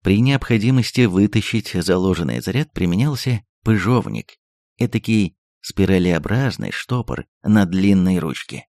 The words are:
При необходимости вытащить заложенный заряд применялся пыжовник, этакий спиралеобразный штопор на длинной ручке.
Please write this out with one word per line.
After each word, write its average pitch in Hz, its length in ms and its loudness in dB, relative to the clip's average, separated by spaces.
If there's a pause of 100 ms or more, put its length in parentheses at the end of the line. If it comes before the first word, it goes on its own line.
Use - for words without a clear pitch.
При 98 180 2
необходимости 127 800 0
вытащить 104 720 0
заложенный 87 680 0
заряд 123 320 -4
применялся 117 680 -2 (200)
пыжовник, 101 720 -2 (400)
этакий 110 600 -2 (240)
спиралеобразный 92 1080 -2
штопор - 560 -8 (160)
на 104 220 4
длинной 92 520 2
ручке. - 560 -8